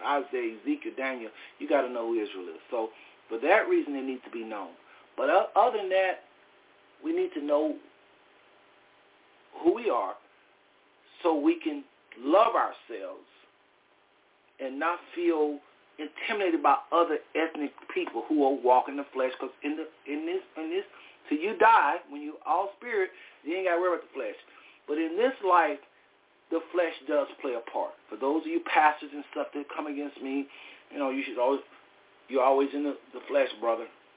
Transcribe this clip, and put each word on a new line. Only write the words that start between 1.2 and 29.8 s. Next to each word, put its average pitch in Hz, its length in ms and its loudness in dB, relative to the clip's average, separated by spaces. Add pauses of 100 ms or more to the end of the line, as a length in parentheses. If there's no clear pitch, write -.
you 143 80 -8
gotta 139 220 2
know 117 240 -4
who 113 80 0
Israel 95 280 -8
is. 80 120 -16 (100)
So 113 200 -4 (400)
for 113 80 -6
that 180 280 4
reason, 151 300 0
it 135 80 -6
needs 127 200 -8
to 113 60 -18
be 113 140 -10
known. 101 320 -12 (400)
But 135 140 0
o-, 196 260 4
other 220 220 4
than 190 100 -4
that, 190 360 0 (800)
we 165 140 -2
need 185 160 -2
to - 100 -8
know 294 340 0 (1900)
who 330 100 6
we 226 160 -4
are 104 240 -2 (1120)
so 165 180 4
we 165 180 4
can 143 260 -6 (360)
love 190 340 4
ourselves 104 680 -4 (1400)
and 135 180 -8
not 170 200 -2 (160)
feel 156 440 2 (380)
intimidated 165 640 -2
by 143 140 6 (160)
other 156 280 4 (180)
ethnic 156 340 -2 (240)
people 165 340 -4
who 151 160 4
are 135 60 4
walking 127 460 4
the 143 160 -8
flesh. 131 260 0
'Cause 131 120 -8 (120)
in 147 140 -4
the, 156 100 -8 (240)
in 156 160 -6
this, 180 160 -4 (140)
in 160 120 -8
this, 190 160 -4 (440)
till 151 100 0
you 180 180 -4
die, 180 420 6 (100)
when 143 120 -12
you 151 140 -10 (100)
all 190 340 0
spirit, 214 320 -2 (340)
you 151 100 -4
ain't 185 120 -2
gotta 170 140 2
worry 180 140 2
about - 140 -8
the - 40 -20
flesh. 113 220 -6 (540)
But 151 100 -2
in 160 180 -2
this 254 180 2 (120)
life, 165 320 4 (720)
the 165 100 0 (120)
flesh 170 220 0 (120)
does 147 220 0 (120)
play 131 140 -4
a 117 60 -6 (100)
part. - 240 -6 (140)
For 107 80 -10
those 143 260 0
of 156 60 -10
you 170 180 -2
pastors 151 480 2
and 147 160 -12
stuff 143 240 -8
that 143 160 -8
come 151 160 -8